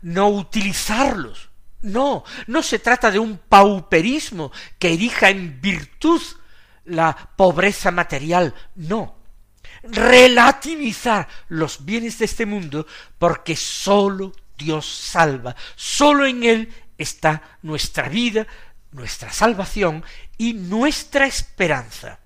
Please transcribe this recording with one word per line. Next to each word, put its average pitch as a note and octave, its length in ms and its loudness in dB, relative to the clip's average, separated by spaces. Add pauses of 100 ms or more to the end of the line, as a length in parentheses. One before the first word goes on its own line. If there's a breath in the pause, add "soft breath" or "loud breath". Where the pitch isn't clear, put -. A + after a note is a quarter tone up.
no F3+ 260 2
utilizarlos. G3+ 1200 -2 (320)
No, A#3 420 -2 (240 loud breath)
no C4 140 0
se A3 180 -2
trata A#3 320 2
de G3 80 2
un A3 180 -4
pauperismo G3 1120 4 (260 loud breath)
que E3 180 0
erija G#3 340 2
en F3 320 -2
virtud F#3+ 600 -2 (680 soft breath)
la D#3+ 280 0 (220 loud breath)
pobreza F#3 560 2
material. E3 640 0 (200 soft breath)
No. F3 400 -6 (680 loud breath)
Relativizar A#3+ 1400 4 (200 loud breath)
los D#3+ 360 -6
bienes A3+ 340 -6
de A3+ 60 0
este A3 200 -4
mundo, E3 440 -6 (300 loud breath)
porque E3 360 0
solo G3 760 0 (260)
Dios D3+ 280 -4
salva. C3+ 680 0 (220 loud breath)
Solo C#4+ 500 4
en B3 160 -2
Él A3+ 320 2 (240 soft breath)
está - 640 -4
nuestra C#3 460 -6
vida, G#3+ 400 -2 (420 loud breath)
nuestra A#2 400 -12
salvación F#3+ 720 0 (360 loud breath)
y A#3 160 -2
nuestra A#3 720 0
esperanza. C3+ 1000 -4